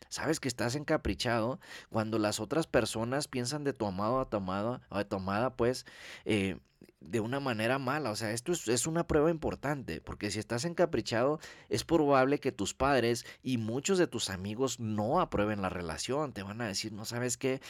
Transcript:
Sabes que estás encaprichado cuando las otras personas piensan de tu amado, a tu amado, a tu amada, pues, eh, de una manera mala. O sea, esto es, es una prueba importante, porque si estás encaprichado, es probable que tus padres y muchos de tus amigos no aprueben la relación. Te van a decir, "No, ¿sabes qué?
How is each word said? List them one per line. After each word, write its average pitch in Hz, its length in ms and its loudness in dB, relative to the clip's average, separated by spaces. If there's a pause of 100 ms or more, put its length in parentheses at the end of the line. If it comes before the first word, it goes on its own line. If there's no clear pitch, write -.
Sabes 156 300 -2
que 139 100 -4
estás 120 260 -2
encaprichado 120 840 -2 (300)
cuando 110 300 0
las 107 200 2
otras 139 280 0
personas 120 640 0
piensan 131 360 -4
de 139 80 0
tu 110 140 -2
amado, 104 340 0
a 131 80 -2
tu 113 80 -2
amado, 101 440 -2 (100)
a 101 140 0
tu 101 120 -4
amada, 101 400 0
pues, 123 300 2 (400)
eh, - 320 2 (420)
de 95 180 -2
una 120 220 0
manera 123 400 2
mala. 131 320 0
O 107 40 -4
sea, 107 140 -2
esto 120 220 -2
es, - 160 -2
es 120 180 2
una 165 220 0
prueba 151 220 4
importante, 135 720 -4
porque 104 300 -6
si 98 80 -2
estás 120 260 -2
encaprichado, 151 760 2 (280)
es - 140 0
probable 143 560 6
que 131 140 -2
tus 98 220 -4
padres 120 520 2 (160)
y 127 160 0
muchos 123 400 0
de 170 80 6
tus - 240 -4
amigos 107 480 -2
no 110 420 2
aprueben 104 420 0
la 92 60 0
relación. 90 640 -4
Te 98 120 -8
van 104 160 -8
a 117 80 -2
decir, 101 240 -4
"No, 107 120 -10
¿sabes 120 320 -2
qué? 135 340 0